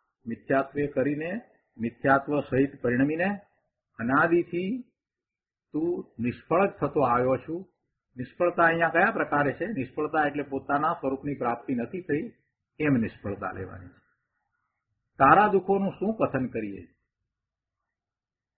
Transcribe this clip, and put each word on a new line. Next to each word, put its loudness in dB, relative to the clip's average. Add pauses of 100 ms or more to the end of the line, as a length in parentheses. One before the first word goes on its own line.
(260)
મિથ્યાત્વે -2
કરીને, -2 (480)
મિથ્યાત્વ 0 (100)
સહિત 0
પરિણમીને 0 (680)
અનાદિથી 2 (1000)
તું -2 (140)
નિષ્ફળ 0
જ -4
થતો -2
આવ્યો 2
છું. -8 (560)
નિષ્ફળતા 0
અહીંયા 2
કયા 2
પ્રકારે 0
છે? -6
નિષ્ફળતા -2
એટલે -4
પોતાના -2
સ્વરૂપની -6
પ્રાપ્તિ -4
નથી -4
થઈ -2 (560)
એમ 2
નિષ્ફળતા -4
લેવાની -12
છે. -20 (1160)
તારા 8
દુઃખોનું 0
શું -2
કથન 0
કરીએ? -8 (1800)